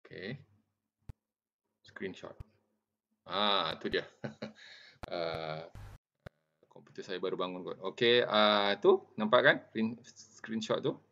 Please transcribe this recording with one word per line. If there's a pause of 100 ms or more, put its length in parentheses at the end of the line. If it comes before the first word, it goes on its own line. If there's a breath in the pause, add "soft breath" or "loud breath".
Okey. (1400)
Screenshot. (920)
Ah,
tu
dia. (160)
<laughs> (480 loud breath)
Ah, (960)
komputer
saya
baru
bangun
kot. (160)
Okey,
ah,
tu (160)
nampak
kan (120)
print (400)
screenshot
tu? (160)